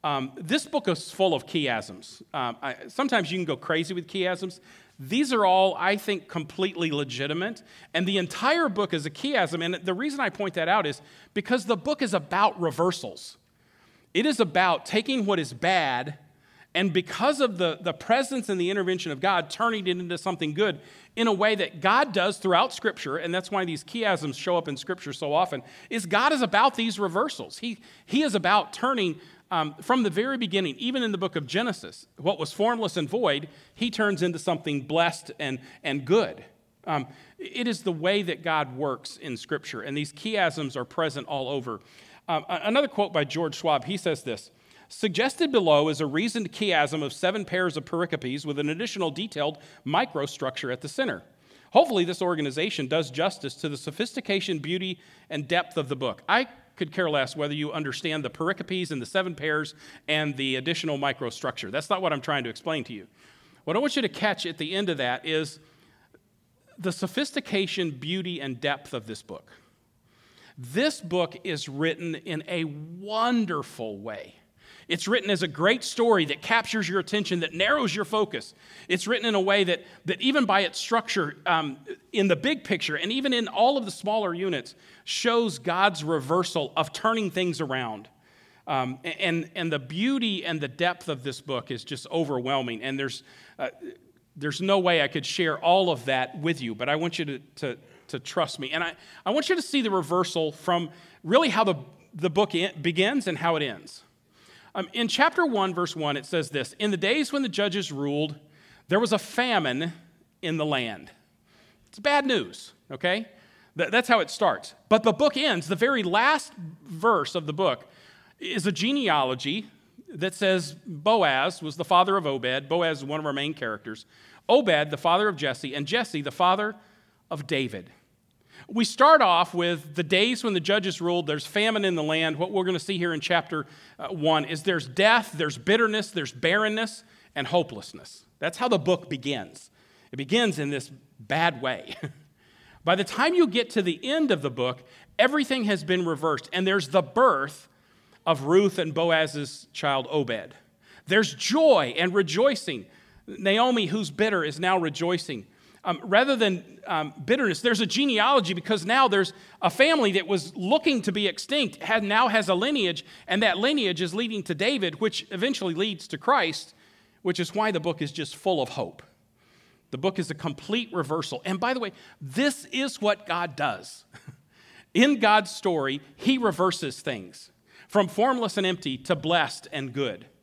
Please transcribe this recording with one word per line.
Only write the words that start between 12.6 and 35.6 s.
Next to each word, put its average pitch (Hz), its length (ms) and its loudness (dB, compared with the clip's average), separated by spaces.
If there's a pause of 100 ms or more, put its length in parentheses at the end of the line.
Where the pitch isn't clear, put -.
It 220 120 2
is 294 140 0
about 180 480 2
taking 226 400 0
what 196 100 2
is 135 160 -4
bad 147 640 0 (560)
and 180 200 2
because 254 480 0
of 220 160 0
the, 170 240 0
the 170 120 -4
presence 269 540 0
and 190 120 -2
the 175 100 0
intervention 185 420 -2
of 139 80 -8
God, 180 300 0
turning 220 380 -2
it 180 120 -2
into 175 180 -6
something 165 360 -4
good 175 260 0 (380)
in 233 100 2
a 220 60 4
way 214 200 2
that 175 280 -4
God 226 320 4
does 196 240 0
throughout 190 340 4
Scripture, - 460 -4
and 170 160 -4
that's 185 180 -4
why 190 140 0
these 160 180 -6
chiasms 175 540 -2
show 175 200 0
up 165 120 -2
in 135 80 -6
Scripture 180 340 -8
so 147 220 -4
often, 165 300 0 (260)
is 226 160 -4
God 214 260 2
is 277 100 2
about 226 340 4
these 226 220 -2
reversals. 190 600 -2
He, 233 220 -8 (260)
he 277 180 0
is 240 120 2
about 185 360 2
turning, 220 480 -2 (320)
um, 156 300 -2
from 247 220 2
the 202 60 2
very 240 280 0
beginning, 190 400 -2
even 247 260 -2
in 220 80 0
the 190 60 -2
book 180 180 -2
of 147 100 -2
Genesis, 180 680 -4
what 160 240 0
was 151 140 -6
formless 220 420 0
and 151 140 -2
void, 156 400 0 (260)
he 233 160 -2
turns 202 320 0
into 170 160 0
something 160 420 -2
blessed 165 580 0
and, 131 200 -6 (240)